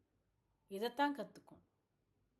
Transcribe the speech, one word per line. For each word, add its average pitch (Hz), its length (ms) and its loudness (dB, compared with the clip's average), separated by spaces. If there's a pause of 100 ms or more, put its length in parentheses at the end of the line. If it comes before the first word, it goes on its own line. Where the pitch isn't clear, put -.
(680)
இதைத்தான் 240 480 2
கத்துக்கும். - 460 -10 (760)